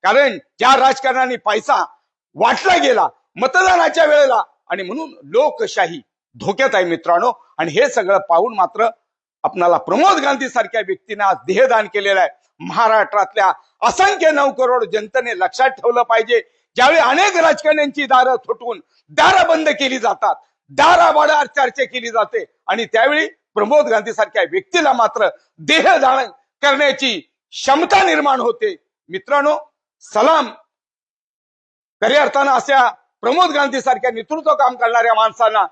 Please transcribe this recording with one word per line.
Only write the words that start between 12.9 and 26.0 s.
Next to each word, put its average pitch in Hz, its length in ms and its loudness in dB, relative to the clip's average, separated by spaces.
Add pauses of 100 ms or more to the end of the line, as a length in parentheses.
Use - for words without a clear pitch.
असंख्य 349 480 2
नऊ 285 220 0
करोड 247 320 -2
जनतेने 214 540 -6
लक्षात 185 320 0
ठेवलं 240 320 -2
पाहिजे, 233 380 0 (360)
ज्यावेळी 285 220 4
अनेक 339 380 0
राजकारण्यांची 302 680 0
दारं 254 300 4
थोटवून 233 440 -6 (320)
दारं 339 360 4
बंद 320 200 0
केली 277 300 -2
जातात, 202 360 -2 (360)
दाराबाडावर 302 760 4
चर्चा 269 380 -2
केली 233 260 -8
जाते, 220 340 -2 (220)
आणि 214 180 -2
त्यावेळी 285 420 0 (280)
प्रमोद 254 340 2
गांधी 220 240 -2
सारख्या 208 300 -2
व्यक्तीला 262 500 -2
मात्र 220 360 0 (300)
देहदान 269 720 0 (320)